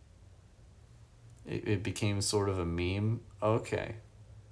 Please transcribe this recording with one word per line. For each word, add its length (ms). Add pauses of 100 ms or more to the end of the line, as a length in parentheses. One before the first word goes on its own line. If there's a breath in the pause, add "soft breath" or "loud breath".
(1500)
It, 220
it 160
became 380
sort 280
of 100
a 60
meme. 560 (200)
Okay. 540 (560)